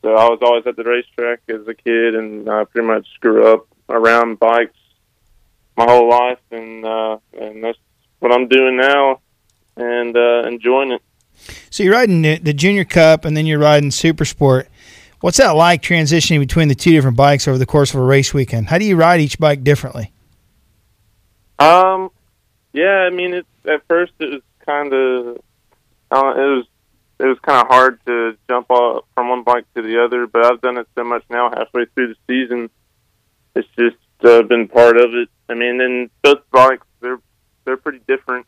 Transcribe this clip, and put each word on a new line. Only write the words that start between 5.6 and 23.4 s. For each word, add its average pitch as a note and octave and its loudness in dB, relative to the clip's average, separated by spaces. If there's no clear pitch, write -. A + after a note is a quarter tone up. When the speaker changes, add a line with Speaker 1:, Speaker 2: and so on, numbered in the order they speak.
Speaker 1:
my A#2 2
whole A#2+ 4
life, B2 0
and, A2+ -16
uh, A2 -6
and A2 -14
that's A#2 -8
what A#2+ 0
I'm B2 0
doing C3 2
now, C3+ 0
and, A#2+ -6
uh, A#2+ 2
enjoying B2 -2
it. A#2+ -8
Speaker 2:
So - -6
you're F#3+ 4
riding G#3 2
the, D#3 0
the D3+ -4
Junior F#3 0
Cup, D#3+ 4
and D3+ -4
then D#3 -2
you're D#3 -2
riding D3 2
Super D#3 -2
Sport. C3+ 0
What's F#3 -2
that A#3+ 4
like, E3 4
transitioning D#3+ 0
between D3 0
the C3+ 2
two F3 0
different C3+ 2
bikes C#3 2
over C3 -2
the B2+ -2
course C#3+ 0
of C3+ -4
a - 0
race C3+ 2
weekend? A#2 -4
How E3 -2
do G3+ 0
you G3 0
ride E3 4
each D3 -4
bike D3 0
differently? C3 -4
Speaker 1:
Um, F#3 4
yeah, F#3 0
I - -2
mean, F3+ -6
it, F3+ -10